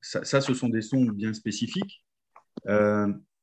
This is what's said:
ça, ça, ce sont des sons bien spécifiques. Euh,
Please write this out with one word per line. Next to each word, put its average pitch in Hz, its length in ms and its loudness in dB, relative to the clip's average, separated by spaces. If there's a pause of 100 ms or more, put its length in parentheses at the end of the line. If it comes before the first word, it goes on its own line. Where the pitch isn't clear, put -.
ça, - 240 -8
ça, 139 160 2
ce 135 140 0
sont 127 140 -2
des 113 140 0
sons 127 240 2
bien 107 280 -2
spécifiques. 120 680 -6 (600)
Euh, 104 460 2 (300)